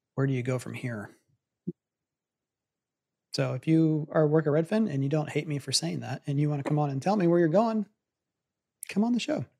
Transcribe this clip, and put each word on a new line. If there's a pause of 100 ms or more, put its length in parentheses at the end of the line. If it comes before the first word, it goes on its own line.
(140)
where
do
you
go
from
here? (2250)
So
if
you
are
work
at
Redfin
and
you
don't
hate
me
for
saying
that
and
you
wanna
come
on
and
tell
me
where
you're
going, (1000)
come
on
the
show. (160)